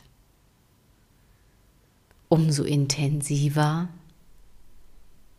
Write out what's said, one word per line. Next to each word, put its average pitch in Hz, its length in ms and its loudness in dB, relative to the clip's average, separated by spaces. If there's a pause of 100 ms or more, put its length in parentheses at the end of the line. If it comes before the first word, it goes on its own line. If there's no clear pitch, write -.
(2250)
umso 160 360 2
intensiver 147 1300 0 (1500)